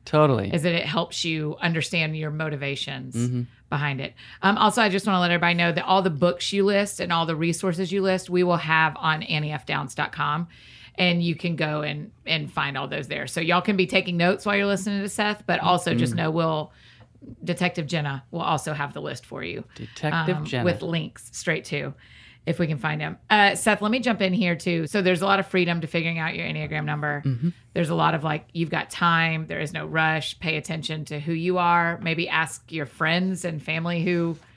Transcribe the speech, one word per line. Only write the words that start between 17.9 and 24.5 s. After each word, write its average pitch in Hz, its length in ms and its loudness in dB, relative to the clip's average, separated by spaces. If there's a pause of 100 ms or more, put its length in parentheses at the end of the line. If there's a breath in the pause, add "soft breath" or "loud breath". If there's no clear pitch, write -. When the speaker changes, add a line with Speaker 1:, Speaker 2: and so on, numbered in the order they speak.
Speaker 2:
will 170 100 -6
also 160 320 -2
have 143 220 -6
the 147 60 -8
list - 260 -10
for - 160 -12
you. - 220 -8 (100)
Speaker 1:
Detective 160 640 -2
Speaker 2:
um, 151 60 -4
Speaker 1:
Jenna. 131 200 -2
Speaker 2:
with 175 180 0
links 165 500 -6
straight - 340 -4
to, 143 280 -6 (520 soft breath)
if 170 120 -2
we 175 80 2
can 151 120 -2
find 151 220 -2
him. 156 180 -6 (100)
Uh, 202 260 6
Seth, 202 280 2
let 214 80 0
me 254 100 0
jump 226 220 0
in 185 100 2
here 175 240 2